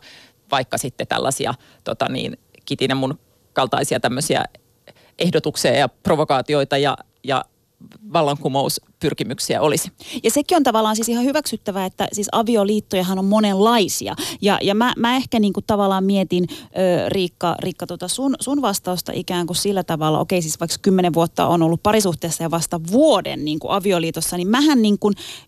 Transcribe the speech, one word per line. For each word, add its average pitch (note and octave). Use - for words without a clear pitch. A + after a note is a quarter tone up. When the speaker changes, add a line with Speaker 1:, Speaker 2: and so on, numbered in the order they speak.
Speaker 1:
vaikka C3+
sitten -
tällaisia, A#2+
tota B2+
niin, A#2+
Kitin C3+
ja C3+
mun C3+
kaltaisia C3+
tämmöisiä C3
ehdotuksia D3+
ja C#3
provokaatioita D3
ja, C#3
ja C3
vallankumouspyrkimyksiä C#3+
olisi. -
Speaker 2:
Ja A3+
sekin D4
on D4+
tavallaan A3
siis A3+
ihan A#3
hyväksyttävää, A3
että G3
siis G3+
avioliittojahan G3+
on F#3+
monenlaisia. G#3
Ja, G3
ja G3
mä, A#3+
mä A3+
ehkä B3+
niinku G3+
tavallaan G3
mietin, F3+
ö, F3
Riikka, F3+
Riikka, F3+
tota F3
sun, C4
sun C#4+
vastausta F#3+
ikään F3
kuin F3
sillä G3
tavalla, D#3
okei, F3
siis D#3
vaikka E3+
kymmenen F#3
vuotta E3
on E3+
ollut E3
parisuhteessa F#3
ja E3
vasta E3
vuoden G3+
niinku D3+
avioliitossa, F3
niin F3+
mähän C4+
niinku G#3